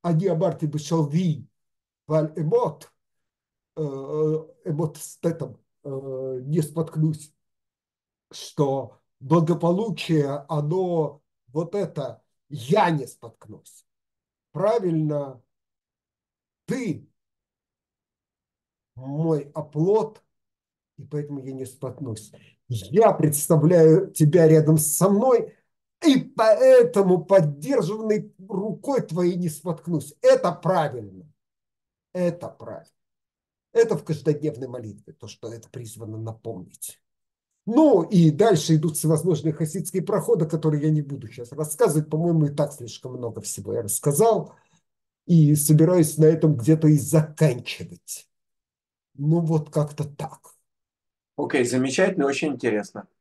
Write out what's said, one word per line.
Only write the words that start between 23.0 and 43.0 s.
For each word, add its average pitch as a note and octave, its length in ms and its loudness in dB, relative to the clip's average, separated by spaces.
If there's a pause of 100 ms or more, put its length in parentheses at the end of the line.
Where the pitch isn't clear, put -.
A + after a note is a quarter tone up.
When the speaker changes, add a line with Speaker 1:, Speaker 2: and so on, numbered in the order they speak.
Speaker 1:
представляю D#3+ 960 4
тебя D#3 380 4
рядом D#3 300 6
со F3 320 0
мной, A#3 440 2 (500)
и D4 160 6
поэтому A3 1040 4
поддержанной G#3 1120 0 (140)
рукой G#3+ 540 -4
твоей F3+ 340 -2
не F3 120 -4
споткнусь. E3 720 -8
Это C4 320 4
правильно. B2 760 -4 (840)
Это F3 360 -4
правильно. - 420 -18 (800)
Это A3+ 240 4
в - 80 -8
каждодневной D3 640 -4
молитве, A2 440 -14
то, - 160 -20
что A2+ 240 -16
это A2+ 160 -18
призвано A2 500 -14
напомнить. - 840 -14 (680)
Ну, B3 360 4
и E3 280 6
дальше E3 460 4
идут D#3+ 200 0
всевозможные D#3 560 0
хасидские E3+ 500 -6
проходы, G3+ 440 0
которые D#3 380 -2
я D#3 60 2
не D3+ 120 0
буду C#3 260 -10
сейчас - 240 -16
рассказывать. D3+ 560 0
По-моему, D#3+ 380 0
и C#3+ 80 -4
так D3 180 -2
слишком B2+ 420 -16